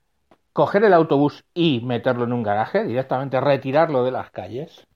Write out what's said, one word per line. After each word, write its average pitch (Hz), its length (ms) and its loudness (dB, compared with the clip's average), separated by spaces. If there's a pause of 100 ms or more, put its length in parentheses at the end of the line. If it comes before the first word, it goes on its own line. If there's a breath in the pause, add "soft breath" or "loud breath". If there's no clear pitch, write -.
(520)
coger 190 320 2
el 202 80 6
autobús 156 600 2
y 165 260 2
meterlo 120 440 -2
en 120 100 -2
un 120 80 -4
garaje, 107 420 -2
directamente 131 560 -4
retirarlo 135 640 0
de 127 60 -2
las 113 200 -8
calles 110 640 -12